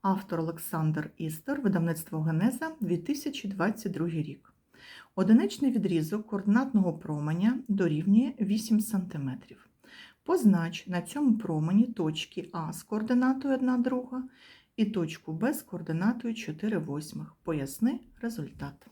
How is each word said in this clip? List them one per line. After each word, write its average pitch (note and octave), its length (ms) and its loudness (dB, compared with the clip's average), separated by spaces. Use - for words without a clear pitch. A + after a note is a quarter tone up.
автор F#3+ 380 0
Олександр D#3+ 760 -2
Істер, E3 440 -4
видавництво E3+ 640 0
Генеза, A#3+ 580 0
дві F#3 180 0
тисячі C#4 500 -6
двадцять G3 440 -4
другий D#3+ 300 -2
рік. - 300 -10
Одиничний A#3+ 580 4
відрізок F#3 540 0
координатного G3+ 720 2
променя D#3+ 600 0
дорівнює G3 720 4
вісім G#3+ 400 2
сантиметрів. D3 880 -6
Познач F#3+ 640 4
на F3+ 160 -2
цьому C#4+ 360 2
промені F3 480 2
точки D#3+ 680 -4
А D#3 200 -6
з - 100 -12
координатою B3+ 720 0
одна B3+ 240 2
друга B3+ 500 -2
і A3 80 2
точку E3+ 480 -4
Б G#3+ 200 0
з D#4 100 -6
координатою F#3+ 720 -2
чотири G#3 440 -4
восьмих. D3+ 640 -8
Поясни D#3+ 580 -2
результат. D3+ 720 -10